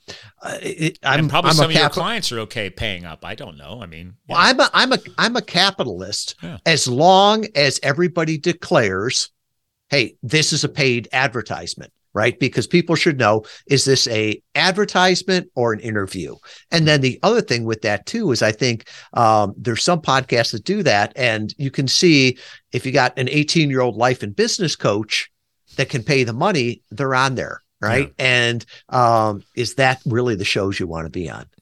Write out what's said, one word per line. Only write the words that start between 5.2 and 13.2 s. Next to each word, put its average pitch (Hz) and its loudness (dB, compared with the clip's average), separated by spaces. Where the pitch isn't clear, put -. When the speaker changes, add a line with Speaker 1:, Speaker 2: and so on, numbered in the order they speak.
Speaker 1:
a 214 -4
capitalist 131 -4
Speaker 2:
Yeah. 170 -12
Speaker 1:
as 160 2
long 190 4
as 143 2
everybody 160 0
declares, 131 0
"Hey, 135 0
this 151 0
is 151 -2
a 139 -2
paid 123 0
advertisement," 107 -4
right? 113 0
Because - -2
people 170 2
should 151 0
know, 107 2